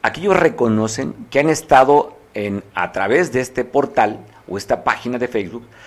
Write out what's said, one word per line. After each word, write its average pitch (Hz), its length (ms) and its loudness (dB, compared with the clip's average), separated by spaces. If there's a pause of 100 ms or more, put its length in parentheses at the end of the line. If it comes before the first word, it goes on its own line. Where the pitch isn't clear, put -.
Aquí 113 200 -2
ellos 190 160 2
reconocen 113 760 0 (180)
que 135 80 2
han 151 100 2
estado 143 680 4 (140)
en, 101 280 -6 (140)
a 87 160 -4
través 123 400 0
de 127 80 -2
este 127 240 -4
portal 117 560 0 (300)
o 95 80 -6
esta - 260 -4
página 123 340 -4
de 120 120 -4
Facebook, 107 360 -6 (220)